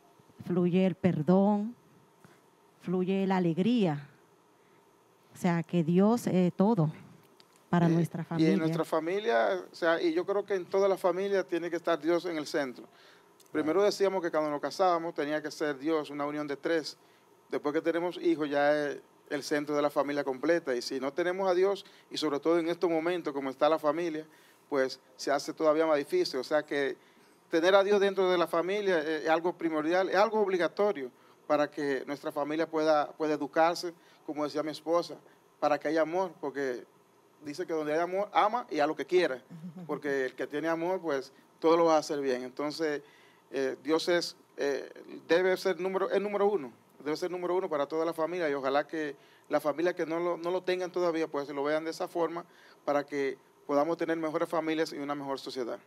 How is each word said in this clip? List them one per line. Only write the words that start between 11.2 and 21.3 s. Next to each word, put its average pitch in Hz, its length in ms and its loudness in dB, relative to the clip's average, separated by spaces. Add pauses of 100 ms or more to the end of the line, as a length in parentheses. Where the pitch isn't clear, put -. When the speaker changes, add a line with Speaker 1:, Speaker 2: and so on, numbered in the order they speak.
Speaker 2:
tiene 170 280 -4
que 165 60 -4
estar 170 240 -2
Dios 165 260 2
en 170 120 -4
el 143 80 -6
centro. 127 380 -4 (680)
Primero 156 320 2
decíamos 190 400 2
que 170 80 -4
cuando 156 200 0
nos 147 100 -4
casábamos 170 540 0
tenía 151 280 -2
que 151 80 -8
ser 147 280 -4
Dios, 147 320 -2
una 143 160 -6
unión 147 200 -6
de 143 100 -6
tres. 165 400 -2 (540)
Después 143 220 -2
que 156 80 0
tenemos 165 380 -2
hijos 156 300 0
ya 143 240 2 (180)
es 135 80 -8 (320)
el 147 120 -4
centro 147 320 -2
de 147 80 2
la 147 80 2
familia 143 340 0
completa. 139 500 0
Y 120 80 -2
si - 180 -6
no 139 120 -4
tenemos 180 360 -2